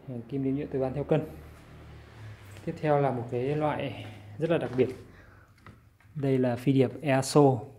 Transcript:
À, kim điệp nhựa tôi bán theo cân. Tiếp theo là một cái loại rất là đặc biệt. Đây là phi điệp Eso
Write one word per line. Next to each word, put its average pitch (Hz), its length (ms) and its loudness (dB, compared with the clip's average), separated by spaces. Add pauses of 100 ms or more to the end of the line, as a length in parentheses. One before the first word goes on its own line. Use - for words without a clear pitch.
À, 131 80 -10 (140)
kim 139 140 -4
điệp 135 80 0
nhựa 143 200 -2
tôi 135 100 -2
bán 131 120 -2
theo 143 100 -4
cân. 151 180 2 (1400)
Tiếp 160 160 -6
theo 147 200 4
là 135 100 2
một 120 200 -6
cái 127 240 -2
loại 139 500 -4 (320)
rất 160 120 -2
là 165 80 2
đặc 127 200 -4
biệt. 127 120 4 (1300)
Đây 135 220 2
là 127 180 2
phi 135 180 2
điệp 127 180 4 (100)
Eso 135 580 6 (180)